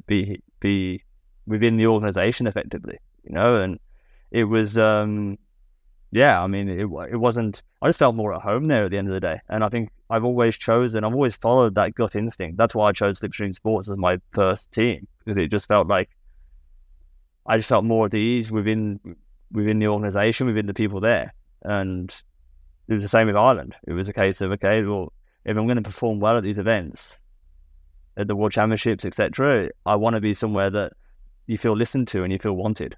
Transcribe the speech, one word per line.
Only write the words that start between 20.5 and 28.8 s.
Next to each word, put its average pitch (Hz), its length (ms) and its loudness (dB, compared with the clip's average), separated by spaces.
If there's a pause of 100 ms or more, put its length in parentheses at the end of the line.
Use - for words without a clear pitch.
the 101 80 -6
people 101 260 -2
there. 101 340 0 (300)
And 95 500 -4 (720)
it 113 60 -2
was 104 100 -2
the 104 60 -8
same 113 180 4
with 101 80 2
Ireland. 104 400 2 (120)
It 80 60 -6
was 95 160 -4
a 101 40 -10
case 98 280 0
of, 95 120 -2
okay, 104 300 2
well, 98 300 -4 (320)
if 107 120 -2
I'm 110 100 0
gonna 120 140 0
perform 104 380 -4
well 110 180 2
at 104 60 0
these 101 160 -4
events, 98 600 -4 (960)
at 104 100 -4
the 104 80 -2
World 104 160 0
Championships, 110 540 0